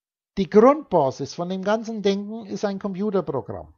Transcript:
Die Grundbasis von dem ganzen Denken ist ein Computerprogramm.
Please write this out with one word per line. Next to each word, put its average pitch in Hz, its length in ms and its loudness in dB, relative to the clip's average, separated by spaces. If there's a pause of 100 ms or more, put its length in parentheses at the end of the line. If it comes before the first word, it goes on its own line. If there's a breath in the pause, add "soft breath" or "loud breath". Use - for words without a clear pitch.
(380)
Die 196 100 0
Grundbasis 196 840 4
von 175 160 -6
dem 190 140 -6
ganzen 214 400 -2
Denken 202 420 -4
ist 196 180 -6
ein 202 140 -2
Computerprogramm. 175 1000 -4